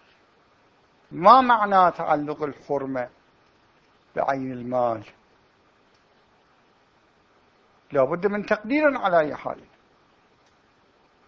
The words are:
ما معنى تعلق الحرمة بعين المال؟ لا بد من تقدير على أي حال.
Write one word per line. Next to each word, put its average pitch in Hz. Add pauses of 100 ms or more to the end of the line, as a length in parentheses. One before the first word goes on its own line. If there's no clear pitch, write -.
(1120)
ما 196
معنى 202
تعلق 147
الحرمة 135 (1040)
بعين 135
المال؟ 120 (3000)
لا 139
بد 175
من 208
تقدير 269
على 180
أي 147
حال. - (1700)